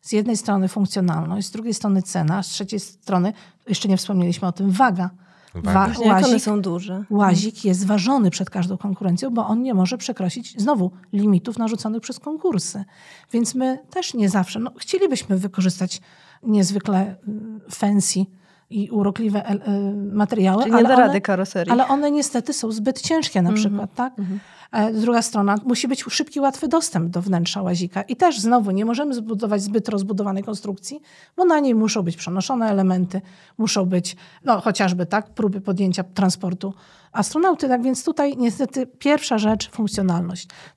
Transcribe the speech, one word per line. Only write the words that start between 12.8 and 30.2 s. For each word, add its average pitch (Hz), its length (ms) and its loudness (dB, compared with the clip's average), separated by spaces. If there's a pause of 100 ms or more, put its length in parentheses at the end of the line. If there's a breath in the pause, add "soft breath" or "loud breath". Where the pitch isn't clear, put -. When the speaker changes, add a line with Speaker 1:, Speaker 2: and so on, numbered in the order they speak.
Speaker 1:
Więc 233 240 -2
my 262 240 -2 (100)
też 359 240 -6
nie 208 160 2
zawsze, 196 300 0
no, 240 180 -6
chcielibyśmy 330 600 -2
wykorzystać 185 640 -2 (420 soft breath)
niezwykle, 196 720 0 (120)
mm, 214 340 -10 (100)
fancy 196 540 2 (440 soft breath)
i 208 200 -4
urokliwe 208 560 0
el-, 202 160 -2 (500)
y, - 40 -8
materiały, 208 480 2
Speaker 3:
Czyli 226 80 2
nie 233 80 6
Speaker 1:
ale 233 80 8
Speaker 3:
da 262 80 6
Speaker 1:
one, 247 120 8
Speaker 3:
rady 196 140 2
karoserii. 185 500 -2
Speaker 1:
ale 240 160 4
one 285 240 2
niestety 285 420 -2
są 226 180 -4
zbyt 220 300 -2
ciężkie 320 400 0
na 175 80 4
Speaker 3:
Mhm. 214 200 2
Speaker 1:
przykład, 202 260 -4
tak? 247 240 -6
Speaker 3:
Mhm. 190 200 -4 (320 loud breath)
Speaker 1:
E, 220 220 0
druga 226 280 2
strona, 202 340 0 (100)
musi 247 220 0
być 254 220 -2
szybki, 302 300 -4
łatwy 277 280 0
dostęp 240 420 0
do 175 120 -4
wnętrza 180 400 -2
łazika. 180 400 -4
I 240 140 -6
też 302 240 2
znowu 220 320 2
nie 202 140 0
możemy 269 280 -2
zbudować 220 480 -2
zbyt 202 280 -2
rozbudowanej 196 540 -2